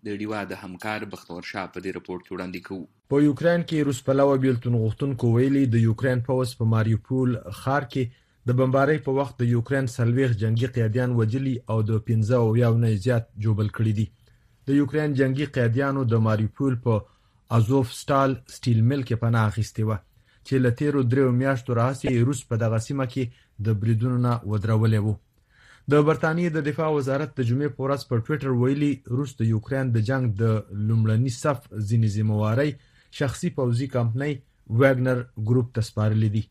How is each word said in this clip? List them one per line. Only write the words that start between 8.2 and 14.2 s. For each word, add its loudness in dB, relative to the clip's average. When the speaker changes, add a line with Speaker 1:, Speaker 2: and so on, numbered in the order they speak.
Speaker 2:
د 2
بمبارۍ 4
په -2
وخت -2
د 0
یوکراین 0
څلوېښت 2
جنگي 0
قیدیان 0
وژلي 0
او 0
د 2
پنځه 2
اویا 4
نه 2
زیات 0
ژوبل 0
کړي 0
دي. 0